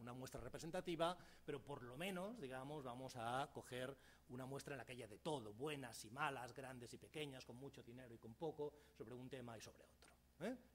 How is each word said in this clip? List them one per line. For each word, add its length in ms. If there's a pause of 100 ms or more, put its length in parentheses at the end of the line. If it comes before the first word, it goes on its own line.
una 120
muestra 280
representativa, 760 (280)
pero 180
por 220
lo 120
menos, 440
digamos, 420
vamos 320
a 380
coger 440 (340)
una 140
muestra 300
en 40
la 60
que 80
haya 140
de 120
todo, 340
buenas 520
y 60
malas, 420
grandes 420
y 40
pequeñas, 460
con 100
mucho 300
dinero 280
y 60
con 160
poco, 380 (180)
sobre 240
un 140
tema 280
y 40
sobre 240
otro, 240 (320)
¿eh? 160 (180)